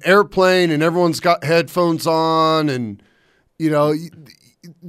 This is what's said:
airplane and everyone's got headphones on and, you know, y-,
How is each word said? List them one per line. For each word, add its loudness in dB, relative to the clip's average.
airplane 2
and -2
everyone's 0
got 0
headphones -2
on 0
and, -8
you -2
know, 2
y-, -4